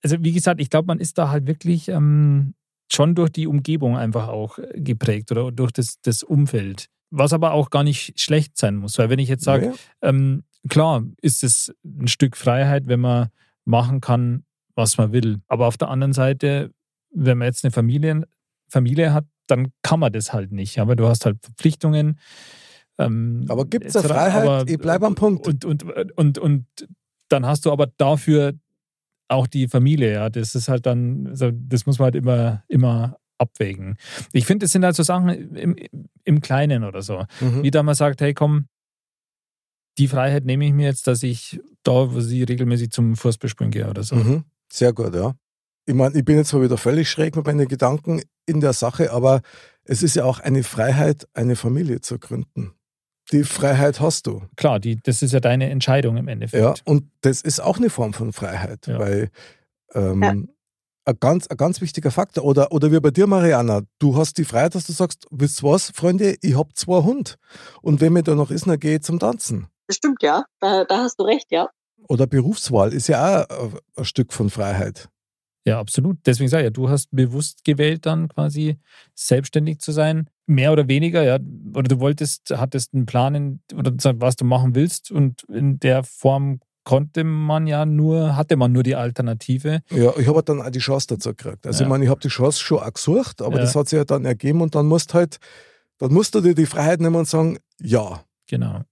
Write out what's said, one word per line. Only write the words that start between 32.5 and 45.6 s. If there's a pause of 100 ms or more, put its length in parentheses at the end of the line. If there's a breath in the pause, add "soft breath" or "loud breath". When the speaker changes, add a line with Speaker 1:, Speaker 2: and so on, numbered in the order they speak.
Speaker 1:
immer (200)
abwägen. (380 loud breath)
Ich
finde,
das
sind
halt
so
Sachen (260)
im, (500)
im
Kleinen
oder
so. (160 loud breath)
Speaker 2:
Mhm.
Speaker 1:
Wie
da
man
sagt,
hey,
komm, (1300)
die
Freiheit
nehme
ich
mir
jetzt,
dass
ich (240)
da,
wo
sie
regelmäßig
zum
Fußballspielen
gehe
oder
so.
Speaker 2:
Mhm. (280)
Sehr
gut,
ja. (520)